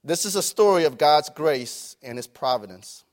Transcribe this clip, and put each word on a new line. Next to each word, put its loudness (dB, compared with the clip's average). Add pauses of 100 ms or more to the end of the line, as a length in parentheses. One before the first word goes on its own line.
This -4
is -6
a -2
story 4
of -2
God's 4
grace -6
and -14
his -12
providence. -8